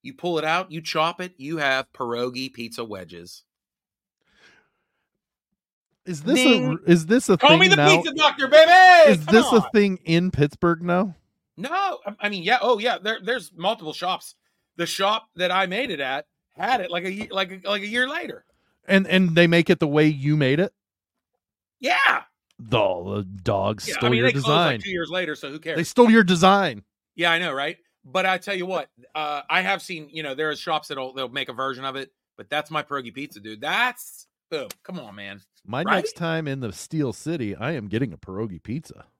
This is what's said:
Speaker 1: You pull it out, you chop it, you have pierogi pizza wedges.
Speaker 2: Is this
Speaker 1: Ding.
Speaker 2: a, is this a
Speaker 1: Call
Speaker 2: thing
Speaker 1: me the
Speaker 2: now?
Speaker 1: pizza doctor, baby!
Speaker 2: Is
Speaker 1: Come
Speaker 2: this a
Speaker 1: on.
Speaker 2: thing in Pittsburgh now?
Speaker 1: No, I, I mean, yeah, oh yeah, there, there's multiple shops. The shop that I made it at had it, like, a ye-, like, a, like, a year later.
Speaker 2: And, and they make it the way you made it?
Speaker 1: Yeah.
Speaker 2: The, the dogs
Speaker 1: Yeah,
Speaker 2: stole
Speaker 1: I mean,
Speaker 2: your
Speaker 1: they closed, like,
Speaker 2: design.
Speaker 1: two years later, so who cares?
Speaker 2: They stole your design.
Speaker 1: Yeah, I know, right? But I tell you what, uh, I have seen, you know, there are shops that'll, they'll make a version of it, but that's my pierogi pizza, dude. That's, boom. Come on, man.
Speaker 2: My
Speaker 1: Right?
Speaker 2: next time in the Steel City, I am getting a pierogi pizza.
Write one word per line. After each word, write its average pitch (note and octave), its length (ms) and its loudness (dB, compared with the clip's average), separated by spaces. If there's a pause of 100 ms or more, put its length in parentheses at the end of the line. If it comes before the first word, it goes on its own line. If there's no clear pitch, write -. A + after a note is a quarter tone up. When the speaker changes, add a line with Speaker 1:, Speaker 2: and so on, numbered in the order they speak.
Speaker 1:
You C3+ 120 -18
pull F3 240 -4
it D3+ 60 -4
out, E3+ 280 -4
you D#3+ 80 -10
chop D#3+ 400 -2
it, F3+ 180 -12
you D3 200 -8
have C3+ 340 -2
pierogi B2 600 -6
pizza A#2 320 -12
wedges. F2+ 580 -14 (2750)
Speaker 2:
Is E3 160 -10
this A3 140 2
Speaker 1:
Ding. A3+ 500 4
Speaker 2:
a, - 40 2
is E3+ 160 6
this A3+ 220 2
a - 80 6
Speaker 1:
Call C#4 140 6
Speaker 2:
thing D#4+ 100 8
Speaker 1:
me F#4 80 6
the G4 80 6
Speaker 2:
now? - 200 6
Speaker 1:
pizza D#4 180 -4
doctor, D4 340 0
baby! E4+ 640 10
Speaker 2:
Is D#3+ 140 0
Speaker 1:
Come F#3 80 2
Speaker 2:
this A3+ 180 8
a B3 40 6
Speaker 1:
on. G#3 160 2
Speaker 2:
thing G3+ 320 2
in E3+ 260 0
Pittsburgh E3 520 -2
now? F3 320 -2 (440)
Speaker 1:
No, A#3 120 -10
I, F4+ 500 -6
I G#3 100 -4
mean, F#3 140 -8
yeah, A3+ 180 0
oh A#3 160 0
yeah, G#3+ 200 -2
there, G#3 240 -6
there's G3 320 -8
multiple F3 380 -6
shops. - 420 -8 (420)
The E3+ 100 -4
shop G#3 500 -2
that F3+ 140 -2
I F#3+ 160 0
made A3 240 -6
it D3+ 100 -10
at C3+ 260 -6 (300)
had A#3 240 -2
it, B3 100 -10
like, B3+ 140 -6
a G3 80 -6
ye-, G#3 180 -12
like, F#3+ 200 -4 (140)
a, G3 40 -8
like, G3+ 140 -4
a G3+ 40 -10
year B3 220 -4
later. D4+ 360 -12 (420)
Speaker 2:
And, G3 220 2
and F#3 260 2
they E3+ 140 6
make E3+ 200 4
it F3+ 120 2
the D#3+ 80 0
way D3+ 180 4
you D3 300 0
made C#3+ 240 0
it? F3 120 -2 (1080)
Speaker 1:
Yeah. C#5 420 0 (380)
Speaker 2:
The, A#2 180 -2
the G2 480 -2 (160)
dogs G2+ 460 -2
Speaker 1:
Yeah, G#3 60 -6
Speaker 2:
stole A#2+ 120 -2
Speaker 1:
I A#2+ 40 2
mean, B2 100 2
Speaker 2:
your B2 80 2
Speaker 1:
they - 40 2
closed, C#3 160 -2
like, E3 160 2 (120)
Speaker 2:
design. G#2+ 40 -10
Speaker 1:
two G3 100 -10
years E3+ 200 -6
later, E3+ 240 -6
so C#3 160 -14
who D3+ 80 -14
cares? D#3 180 -8
Speaker 2:
They E3 80 -4
stole A#3+ 260 4
your A3+ 140 6
design. F3+ 600 2 (320)
Speaker 1:
Yeah, E3+ 160 0
I E3 80 0
know, F3 120 -6
right? C#3 240 -6 (280)
But D#3 200 -4
I F#3 140 0
tell G3+ 160 -8
you F#3 100 -6
what, F3+ 240 -8 (260)
uh, D3 360 -6
I E3+ 100 2
have F#3 220 -4
seen, D#3 280 -14
you D#3 120 -12
know, C#3 120 -8
there D3+ 140 -6
are D3 80 -6
shops D#3 320 -6
that'll, C3 240 -10
they'll C3 160 -8
make B2+ 220 -6
a - 20 -14
version C3 320 -8
of C3+ 120 -8
it, C3+ 140 -12 (280)
but F#2+ 100 -20
that's D3+ 220 -6
my D#3 120 -6
pierogi C3+ 300 -10
pizza, C3+ 280 -16
dude. G#2+ 200 -16
That's, G#3+ 640 -6 (240)
boom. C#3+ 180 -10 (160)
Come F#3 160 -14
on, G#2+ 160 -18
man. G2+ 260 -16 (240)
Speaker 2:
My B2 160 -6
Speaker 1:
Right? E3+ 140 -2
Speaker 2:
next G#4+ 200 -6
time D#3+ 320 -6
in C3+ 120 -6
the A2+ 120 -8
Steel C#3+ 400 -6
City, B2+ 440 -8
I A2+ 160 -8
am A#2 160 -10
getting A2 240 -4
a D#2 40 -16
pierogi F#2+ 460 -12
pizza. - 440 -12 (140)